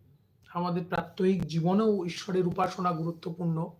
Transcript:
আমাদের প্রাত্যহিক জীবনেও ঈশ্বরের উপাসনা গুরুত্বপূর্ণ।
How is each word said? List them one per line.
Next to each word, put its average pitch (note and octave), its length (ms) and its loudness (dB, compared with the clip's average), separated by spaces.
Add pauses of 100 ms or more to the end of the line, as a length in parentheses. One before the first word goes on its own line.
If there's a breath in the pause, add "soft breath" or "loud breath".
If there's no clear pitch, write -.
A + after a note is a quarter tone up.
(540)
আমাদের F3 320 -2
প্রাত্যহিক F#3 600 0
জীবনেও F3+ 600 2
ঈশ্বরের F3+ 420 -2
উপাসনা F3+ 440 0
গুরুত্বপূর্ণ। E3 880 -2